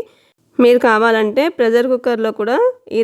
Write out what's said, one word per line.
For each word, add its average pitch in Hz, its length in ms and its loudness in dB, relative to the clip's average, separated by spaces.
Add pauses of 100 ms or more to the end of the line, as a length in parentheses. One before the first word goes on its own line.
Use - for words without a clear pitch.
(640)
మీరు 240 200 6
కావాలంటే 220 580 0 (140)
ప్రెషర్ 240 340 0
కుక్కర్లో 240 480 -4
కూడా 220 160 -4 (420)
ఈ 226 80 0